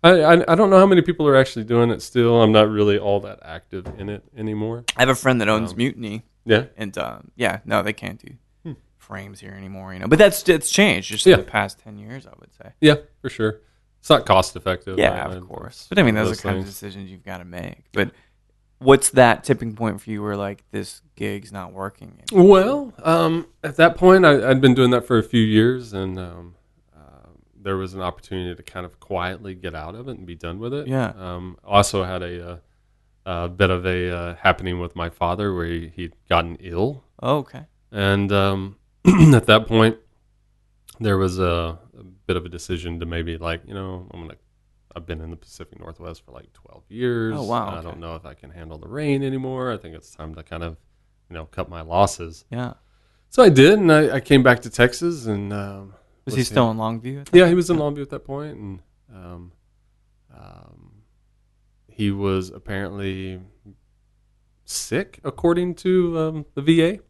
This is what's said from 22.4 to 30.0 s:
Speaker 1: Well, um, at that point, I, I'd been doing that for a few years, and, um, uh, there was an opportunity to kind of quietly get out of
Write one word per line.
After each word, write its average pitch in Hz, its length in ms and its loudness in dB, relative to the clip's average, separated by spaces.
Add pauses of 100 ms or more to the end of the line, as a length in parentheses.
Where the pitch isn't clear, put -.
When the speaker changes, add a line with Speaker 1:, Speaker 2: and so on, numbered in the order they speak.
Speaker 1:
Well, 233 420 4 (100)
um, 165 440 0 (160)
at 147 140 -8
that 170 180 6
point, 185 300 6
I, 131 240 4
I'd 131 100 4
been 131 140 6
doing 123 180 4
that 120 160 0
for 123 100 2
a 110 60 2
few 117 180 0
years, 110 520 2
and, 95 260 -8
um, 87 360 -16 (380)
uh, 73 360 -20 (260)
there 98 220 -6
was 95 160 -8
an 95 80 -10
opportunity 90 520 -8
to 80 100 -18
kind 90 220 -14
of - 140 -20
quietly 92 560 -8
get 90 180 -12
out 80 220 -14
of 127 140 -18